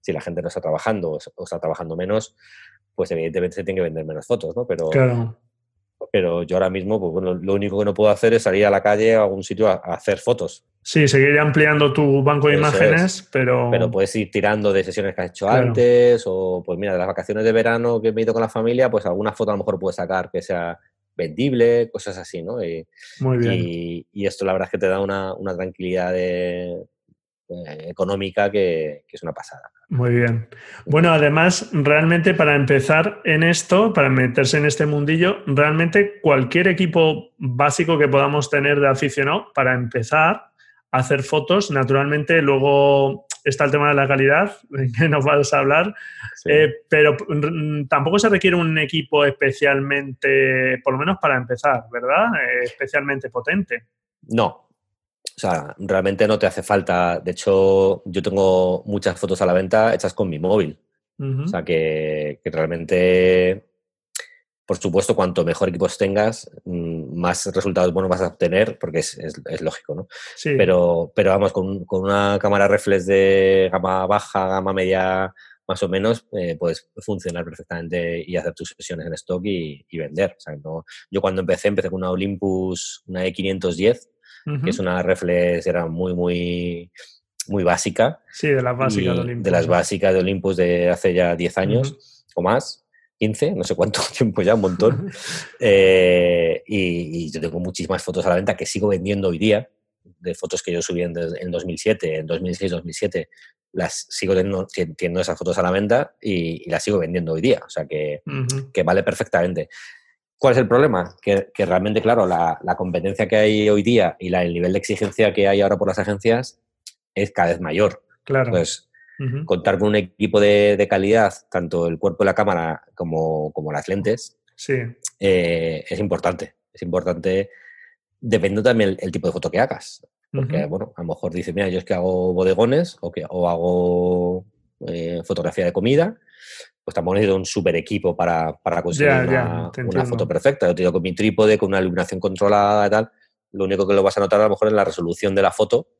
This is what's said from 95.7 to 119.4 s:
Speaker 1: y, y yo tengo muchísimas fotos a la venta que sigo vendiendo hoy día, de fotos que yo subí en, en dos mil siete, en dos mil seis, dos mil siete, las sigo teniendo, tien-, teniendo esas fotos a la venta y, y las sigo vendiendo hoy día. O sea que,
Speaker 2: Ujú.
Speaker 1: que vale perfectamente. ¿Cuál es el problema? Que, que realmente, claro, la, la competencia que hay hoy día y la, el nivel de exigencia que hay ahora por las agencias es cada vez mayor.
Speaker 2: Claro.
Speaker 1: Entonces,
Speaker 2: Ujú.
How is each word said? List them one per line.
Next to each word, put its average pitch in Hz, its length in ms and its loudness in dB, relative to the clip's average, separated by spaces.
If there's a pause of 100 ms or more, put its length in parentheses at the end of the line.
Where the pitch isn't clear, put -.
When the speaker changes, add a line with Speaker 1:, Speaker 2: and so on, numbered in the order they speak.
Speaker 1:
y, 85 600 -2
y 76 40 -8
yo 78 100 -8
tengo 82 200 -6
muchísimas 90 420 -6
fotos 90 240 -4
a 92 40 2
la 87 60 4
venta 98 200 0
que - 100 -8
sigo 104 220 -2
vendiendo 98 400 -2
hoy 85 100 -2
día, 107 300 2 (340)
de 87 320 -12
fotos - 280 -6
que 87 100 -6
yo 85 100 -2
subí 87 200 -4
en, 85 140 -4
en 85 340 -6
dos 85 140 -4
mil 85 140 -8
siete, 82 380 -2
en 78 100 -6
dos 82 160 -4
mil 90 140 -4
seis, 95 160 -4
dos 85 120 -8
mil 85 100 -12
siete, 90 340 -6 (440)
las - 360 -6
sigo 95 260 -2
teniendo, 95 320 -2
tien-, 80 300 -6
teniendo 90 240 -4
esas 85 180 -4
fotos 87 200 -4
a 90 40 0
la 90 80 0
venta 107 500 0
y, 85 460 -4
y 85 40 -10
las 80 120 -2
sigo 104 160 0
vendiendo 82 340 -4
hoy 80 80 -2
día. 120 240 2
O - 60 -20
sea 76 160 -8
que, 76 400 -6
Speaker 2:
Ujú. 127 460 -6
Speaker 1:
que 90 100 0
vale 98 200 2
perfectamente. 87 640 -2 (680)
¿Cuál 131 160 4
es 127 60 4
el 113 100 2
problema? 120 520 2
Que, 98 340 0
que 98 120 0
realmente, 98 360 0
claro, 110 240 2
la, 85 360 0
la 87 120 -2
competencia 92 540 -4
que 110 80 2
hay 107 320 4
hoy 104 140 4
día 101 360 2
y 92 120 -8
la, 90 120 0
el 87 120 -2
nivel 90 180 -2
de 101 60 0
exigencia 104 560 -2
que 101 120 2
hay 101 140 2
ahora 98 160 2
por 98 120 -2
las 92 100 -4
agencias 104 640 -2 (540)
es 98 160 -2
cada 85 200 0
vez 85 100 -2
mayor. 87 420 -2 (220)
Speaker 2:
Claro. 131 240 0
Speaker 1:
Entonces, 87 420 -4 (280)
Speaker 2:
Ujú. 139 260 -6